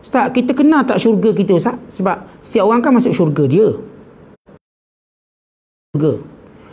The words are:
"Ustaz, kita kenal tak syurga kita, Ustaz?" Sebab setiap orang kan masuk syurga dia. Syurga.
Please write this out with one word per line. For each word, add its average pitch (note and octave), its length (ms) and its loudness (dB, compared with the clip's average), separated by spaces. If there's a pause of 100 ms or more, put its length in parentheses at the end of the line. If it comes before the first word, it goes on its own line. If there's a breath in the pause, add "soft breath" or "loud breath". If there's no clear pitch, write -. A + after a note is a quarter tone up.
"Ustaz, B3+ 320 -2
kita B3+ 240 -2
kenal D4 320 2
tak G#3 80 0
syurga G3+ 400 0
kita, F#3 240 0
Ustaz?" B3 160 -4 (160)
Sebab - 480 -6
setiap - 240 -2
orang A3+ 160 2
kan B3+ 160 2
masuk - 160 2
syurga D3+ 320 0
dia. F3 240 2 (2250)
Syurga. C#3+ 320 -2 (480 loud breath)